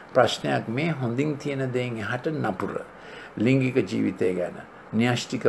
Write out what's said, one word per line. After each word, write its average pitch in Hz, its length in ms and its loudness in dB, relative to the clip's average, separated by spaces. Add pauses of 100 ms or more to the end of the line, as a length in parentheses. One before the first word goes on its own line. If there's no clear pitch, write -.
ප්‍රශ්නයක් 131 580 2
මේ 143 240 0
හොඳින් 135 460 -2
තියෙන 135 340 -4
දේන් 123 260 -2
එහාට 110 300 -4
නපුර. 117 540 -2 (540)
ලිංගික 127 400 4 (120)
ජීවිතය 104 480 0
ගැන, 87 220 -4 (320)
න්‍යෂ්ටික 120 600 0